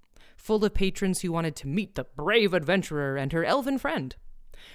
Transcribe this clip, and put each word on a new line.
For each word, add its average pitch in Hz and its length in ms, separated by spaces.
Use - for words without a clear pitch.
full 214 260
of 208 100
patrons 190 460
who 175 140
wanted 165 240
to - 100
meet 185 280
the - 100
brave 196 380
adventurer 147 640
and 135 160
her 165 100
elven 269 340
friend. 247 380